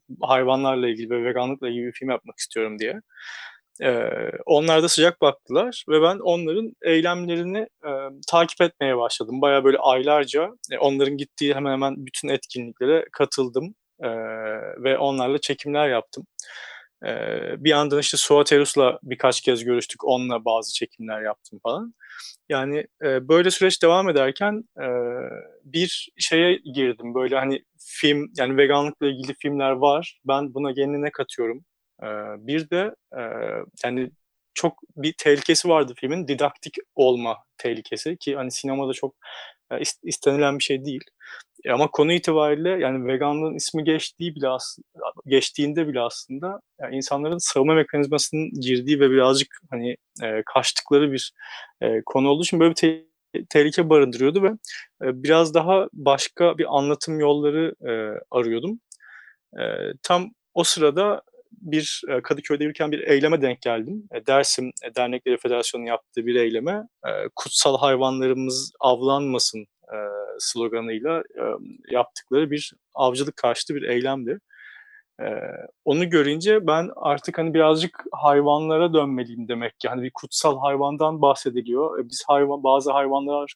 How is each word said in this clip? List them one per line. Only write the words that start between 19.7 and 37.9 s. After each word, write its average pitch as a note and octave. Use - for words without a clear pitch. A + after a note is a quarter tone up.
onunla B2
bazı A2+
çekimler A2
yaptım G#2+
falan. G3
Yani, C#3+
e, C3
böyle F3
süreç F#3
devam F3+
ederken, F3
e, C#3
bir E3
şeye E3+
girdim, A#2+
böyle B2+
hani C3+
film, D3
yani C3+
veganlıkla C#3+
ilgili C3+
filmler C#3+
var, C#3+
ben C#3
buna C#3
kendine C#3+
ne D3
katıyorum? B2
E, A2+
bir D#3
de, F#3+
e, B2
yani B2+
çok -
bir D3+
tehlikesi D3+
vardı D3
filmin, D3+
didaktik C#3+
olma A#2+
tehlikesi A#2